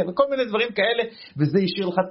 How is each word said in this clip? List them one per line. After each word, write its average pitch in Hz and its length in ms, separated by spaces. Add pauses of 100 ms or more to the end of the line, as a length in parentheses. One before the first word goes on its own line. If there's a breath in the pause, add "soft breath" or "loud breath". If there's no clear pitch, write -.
וכל 180 220
מיני 262 160
דברים 226 300
כאלה, 226 280 (340 loud breath)
וזה 151 260
השאיר 190 240
לך 175 100 (140)